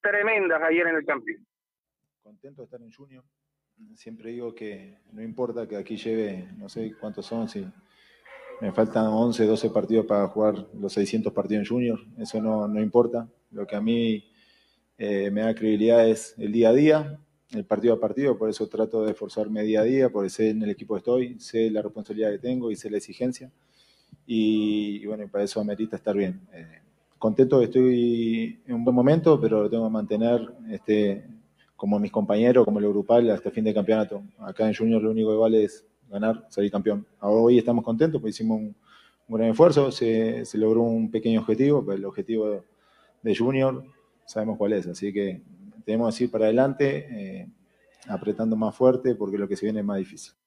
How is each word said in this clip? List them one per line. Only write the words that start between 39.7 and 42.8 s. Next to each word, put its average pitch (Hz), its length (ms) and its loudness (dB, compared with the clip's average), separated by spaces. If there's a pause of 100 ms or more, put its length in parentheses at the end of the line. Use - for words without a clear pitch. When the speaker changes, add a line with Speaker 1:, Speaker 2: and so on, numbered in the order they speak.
Speaker 2:
se, 113 520 0
se - 140 -6
logró 110 240 4
un 113 300 0
pequeño 113 280 0
objetivo, 123 460 2
pero 98 100 -4
el 98 100 -8
objetivo 104 580 -4 (580)